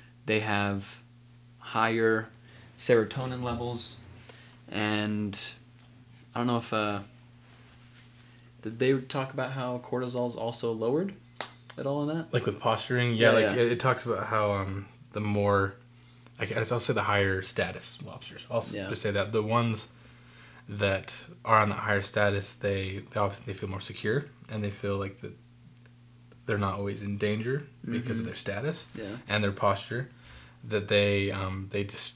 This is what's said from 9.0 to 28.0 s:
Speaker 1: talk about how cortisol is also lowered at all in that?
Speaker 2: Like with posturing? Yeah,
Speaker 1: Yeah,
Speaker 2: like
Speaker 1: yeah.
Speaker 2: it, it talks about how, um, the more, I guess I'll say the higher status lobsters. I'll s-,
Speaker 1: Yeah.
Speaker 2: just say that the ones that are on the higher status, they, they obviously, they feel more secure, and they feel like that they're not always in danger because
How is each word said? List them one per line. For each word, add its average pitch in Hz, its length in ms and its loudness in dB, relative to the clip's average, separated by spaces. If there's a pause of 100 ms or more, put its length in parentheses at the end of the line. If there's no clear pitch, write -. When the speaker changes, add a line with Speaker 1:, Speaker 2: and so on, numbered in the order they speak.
Speaker 1:
talk 135 320 -6
about 135 200 -2
how 127 320 -4
cortisol 123 440 -2
is 120 80 -8
also 117 360 -2
lowered 131 420 0 (640)
at - 80 -4
all 147 220 0
in 156 80 -2
that? 160 160 -6
Speaker 2:
Like 120 140 2
with 98 120 -2
posturing? 120 560 2
Yeah, 113 140 8
Speaker 1:
Yeah, 110 60 10
Speaker 2:
like 113 220 6
Speaker 1:
yeah. 123 60 4
Speaker 2:
it, 120 100 4
it 117 80 0
talks 127 240 2
about 107 220 -2
how, 107 260 2
um, 98 340 -2 (260)
the 104 80 -4
more, 101 540 4 (640)
I 110 80 -4
guess 110 260 -2
I'll 117 80 0
say - 120 -2
the 107 100 2
higher 98 400 2
status - 600 -4
lobsters. - 460 -16
I'll 120 80 0
s-, 104 160 -6
Speaker 1:
Yeah. 98 140 -4
Speaker 2:
just 110 140 -6
say 107 100 0
that 98 200 0
the 113 100 2
ones 113 460 0 (800)
that 101 440 0 (320)
are 110 160 8
on 104 80 4
the 95 80 -2
higher 104 260 2
status, 101 500 0
they, 98 500 -2 (100)
they 107 80 -2
obviously, 101 320 -2
they 92 60 -8
feel 101 100 -6
more 95 120 -6
secure, 131 460 -2 (240)
and 110 140 -4
they 101 60 -2
feel 98 260 -4
like 98 240 -6
that - 120 -12 (1120)
they're 110 120 0
not 98 160 0
always 101 280 -4
in 101 160 -4
danger 110 480 0 (180)
because 120 340 -4